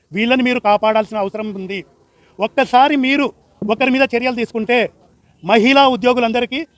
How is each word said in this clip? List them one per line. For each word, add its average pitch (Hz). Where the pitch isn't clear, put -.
వీళ్ళని 240
మీరు 247
కాపాడాల్సిన 214
అవసరం 208
ఉంది. 190
ఒక్కసారి 262
మీరు 269
ఒకరి 254
మీద 254
చర్యలు 247
తీసుకుంటే 226
మహిళా 254
ఉద్యోగులందరికీ 247